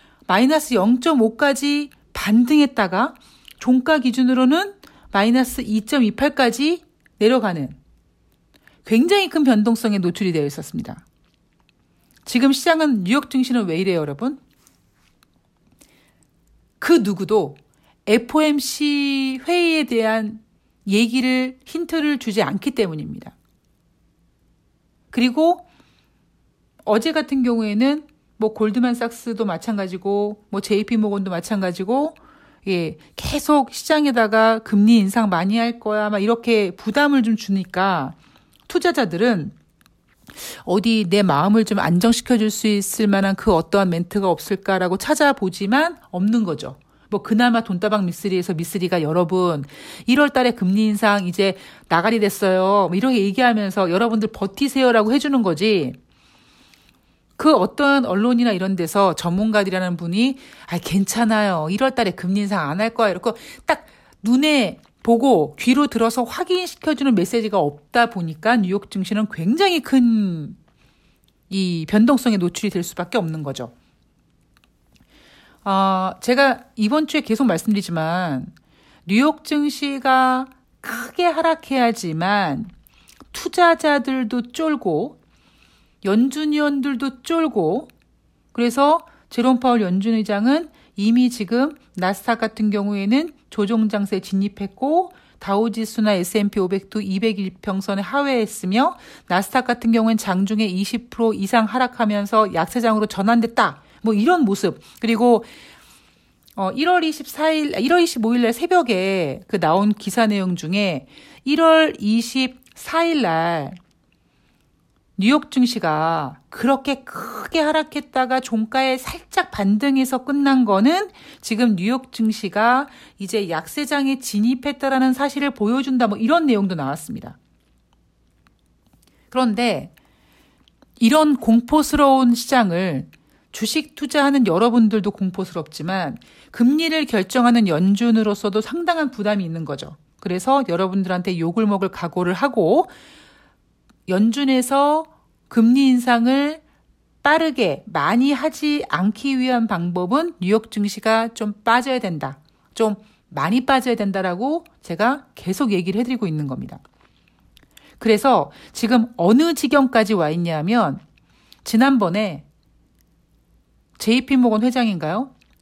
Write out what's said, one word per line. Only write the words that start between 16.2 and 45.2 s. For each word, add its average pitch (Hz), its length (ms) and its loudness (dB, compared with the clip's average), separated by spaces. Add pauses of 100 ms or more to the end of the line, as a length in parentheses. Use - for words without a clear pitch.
그 - 140 2
누구도 196 640 0 (500)
에프오엠씨 277 1400 0
회의에 339 340 2
대한 220 560 -2 (480)
얘기를, 254 800 0
힌트를 320 540 -4
주지 214 240 -4
않기 208 300 -4
때문입니다. 156 640 -6 (1700)
그리고 302 560 0 (1160)
어제 226 260 0
같은 302 320 -2
경우에는 240 640 0 (300)
뭐 220 180 -2
골드만삭스도 233 920 -2
마찬가지고 202 1080 -4
뭐 196 100 -6
제이피 214 380 0
모건도 202 340 -2
마찬가지고, 190 840 -4 (540)
예, 175 280 -2 (200)
계속 294 580 0
시장에다가 226 840 2
"금리 220 380 6
인상 208 320 2
많이 185 260 0
할 233 240 -2
거야." 214 300 -2
막 208 100 -2
이렇게 220 560 0
부담을 285 480 2
좀 220 100 0
주니까 185 800 -4 (540)
투자자들은 226 920 -2 (1080)
어디 214 440 0
내 196 140 2
마음을 190 420 4
좀 196 160 -2
안정시켜줄 214 720 2
수 - 180 -2
있을 208 400 0
만한 196 260 2
그 208 180 0
어떠한 185 380 2
멘트가 175 400 -2
없을까라고 185 640 -2
찾아보지만 277 1000 0 (120)